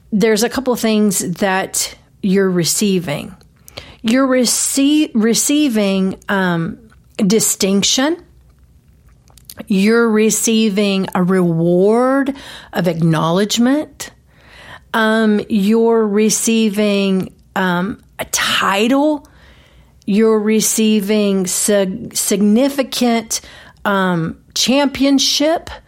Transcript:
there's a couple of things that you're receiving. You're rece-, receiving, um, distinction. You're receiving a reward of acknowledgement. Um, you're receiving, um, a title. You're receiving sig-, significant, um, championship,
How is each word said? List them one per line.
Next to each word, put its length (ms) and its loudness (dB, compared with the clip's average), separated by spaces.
there's 300 2
a 60 0
couple 240 -4
of 80 -4
things 380 0
that 640 -4
you're 280 2
receiving. 840 -2
You're 240 2
rece-, 880 0
receiving, 1040 0
um, 600 -2
distinction. 1080 0
You're 420 4
receiving 1080 0
a 80 0
reward 1120 2
of 160 -2
acknowledgement. 1200 0
Um, 560 2
you're 580 2
receiving, 1300 0
um, 480 -2
a 80 -8
title. 1000 -2
You're 340 2
receiving 1080 0
sig-, 720 -2
significant, 1200 0
um, 560 -2
championship, 1160 0